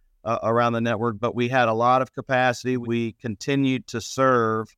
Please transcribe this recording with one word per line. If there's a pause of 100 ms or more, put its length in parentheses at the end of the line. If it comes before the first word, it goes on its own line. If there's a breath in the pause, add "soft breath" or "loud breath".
(240)
uh,
around
the
network,
but
we
had
a
lot
of
capacity.
We
continued
to
serve